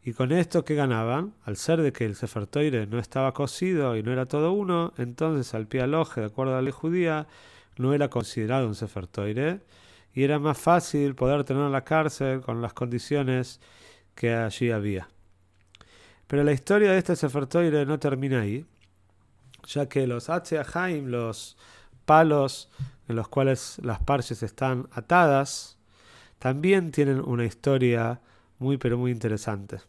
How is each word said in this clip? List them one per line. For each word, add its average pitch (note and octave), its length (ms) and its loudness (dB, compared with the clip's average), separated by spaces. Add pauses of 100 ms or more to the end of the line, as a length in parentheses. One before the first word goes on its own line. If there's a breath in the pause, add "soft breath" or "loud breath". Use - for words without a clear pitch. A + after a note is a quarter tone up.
¿Y A#2+ 80 -6
con B2+ 180 -2
esto E3+ 340 2
qué D3+ 120 -2
ganaban? C3 640 0
Al G#2 140 -8
ser D#3+ 260 2
de C#3+ 100 2
que - 120 -4
el G#2+ 100 -4
sefer G#2 320 -6
toire C3+ 400 0
no A2+ 140 -4
estaba C3+ 340 -2
cosido C#3+ 640 -2
y G#2+ 80 -4
no A#2+ 80 -2
era B2+ 140 -2
todo D#3 260 0
uno, F3+ 460 0
entonces C3 540 -2
al A2 140 -4
pi C3 140 -2
halaja, D3 400 0
de G#2+ 80 -4
acuerdo C3 240 -2
a C3 40 0
la C3 60 -2
ley C3 80 -2
judía, D#3+ 560 -2 (520 loud breath)
no C3 140 0
era C#3+ 160 2
considerado A#2 580 -2
un G#2+ 80 -2
sefer G2 320 -8
toire B2+ 540 -4 (540 soft breath)
y C3 100 0
era D3 140 2
más D3 200 0
fácil D3+ 560 2
poder C3+ 300 0
tenerlo C#3 220 0
en C#3 60 -2
la C3+ 120 -2
cárcel C#3 560 0
con A#2 220 -6
las A#2 100 -6
condiciones B2+ 880 -2 (540 loud breath)
que A#2 200 0
allí A2+ 360 -2
había. G2+ 380 -4 (1160 soft breath)
Pero C#3+ 160 2
la D3 100 4
historia G3 400 4
de F#3+ 60 6
este F3+ 180 0
sefer C#3 300 -2
toire D3+ 380 2
no D3 140 -2
termina C3+ 420 0
ahí, A2 240 -4 (1040)
ya C#3+ 220 -4
que C3+ 180 0
los A#2+ 240 -4
Atzei E3+ 300 -2 (120)
Haim, E3 360 -2
los A#2 500 -6 (480 loud breath)
palos D3+ 640 6 (380 loud breath)
en A2+ 80 -2
los A2 120 -2
cuales C3+ 540 0
las A2+ 180 -4
parches B2 420 -2
están B2+ 500 -4
atadas, C#3 840 2 (600 soft breath)
también D#3+ 540 2
tienen C#3 280 2
una A#2+ 240 0
historia A#2+ 760 0 (380 soft breath)
muy C3 200 0
pero A#2+ 180 0
muy B2 140 0
interesante. G#2+ 800 -4